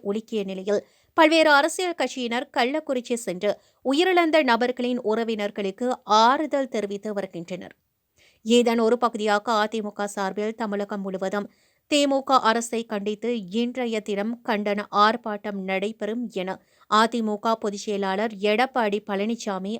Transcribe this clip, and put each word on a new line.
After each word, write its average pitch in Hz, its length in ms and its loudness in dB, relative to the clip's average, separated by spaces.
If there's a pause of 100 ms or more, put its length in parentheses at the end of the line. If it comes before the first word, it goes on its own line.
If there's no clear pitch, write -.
உலுக்கிய 208 400 -4
நிலையில் 190 420 -2 (280)
பல்வேறு 320 380 6
அரசியல் 330 460 2
கட்சியினர் 254 480 -4 (120)
கள்ளக்குறிச்சி 254 560 -2
சென்று 202 460 -4 (320)
உயிரிழந்த 330 520 4
நபர்களின் 247 560 0
உறவினர்களுக்கு 214 880 -4 (140)
ஆறுதல் 262 640 4
தெரிவித்து 202 460 -6
வருகின்றனர். 185 640 -10 (680)
இதன் 233 380 4
ஒரு 233 180 4
பகுதியாக 214 540 0
அ 214 140 2
தி 220 160 -4
மு 208 120 -8
க 202 140 -4
சார்பில் 208 480 -4
தமிழகம் 202 460 -4
முழுவதும் 196 500 -4 (360)
தி 285 200 4
மு 269 160 0
க 269 160 4
அரசை 233 460 0
கண்டித்து 214 640 -6
இன்றைய 233 500 -4
தினம் 214 460 -4
கண்டன 208 340 -2 (120)
ஆர்ப்பாட்டம் 208 760 0
நடைபெறும் 214 640 -4
என 185 280 -6 (320)
அ 214 140 6
தி 233 160 -2
மு 208 180 -2
க 226 160 0
பொதுச் 202 240 -4
செயலாளர் 202 540 -2
எடப்பாடி 214 680 0 (100)
பழனிசாமி 208 720 -4